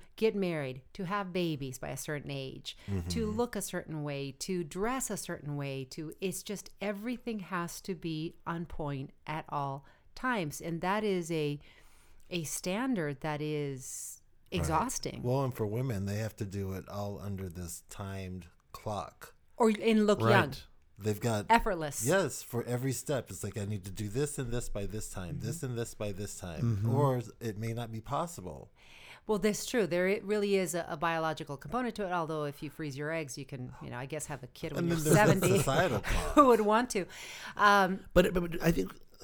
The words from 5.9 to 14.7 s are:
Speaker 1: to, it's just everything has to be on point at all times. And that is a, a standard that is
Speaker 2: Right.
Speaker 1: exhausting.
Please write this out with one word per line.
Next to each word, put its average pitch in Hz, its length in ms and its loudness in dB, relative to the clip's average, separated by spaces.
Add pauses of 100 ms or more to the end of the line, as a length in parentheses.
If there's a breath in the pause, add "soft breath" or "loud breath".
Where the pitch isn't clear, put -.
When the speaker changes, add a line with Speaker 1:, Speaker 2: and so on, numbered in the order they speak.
Speaker 1:
to, 160 280 -8
it's 180 240 -4
just - 260 -8 (120)
everything 214 580 -4
has 175 420 -6
to 190 140 -4
be 160 400 -4 (100)
on 170 200 -4
point 143 460 -4 (140)
at 156 220 -6
all 139 380 -4 (300 soft breath)
times. 208 440 -2
And 165 220 -4
that 202 240 0
is 180 260 0
a, 147 280 0 (720 soft breath)
a 175 120 -2
standard 185 800 -2
that 151 200 -2
is 147 760 -4 (360)
Speaker 2:
Right. 180 100 -2
Speaker 1:
exhausting. 160 640 0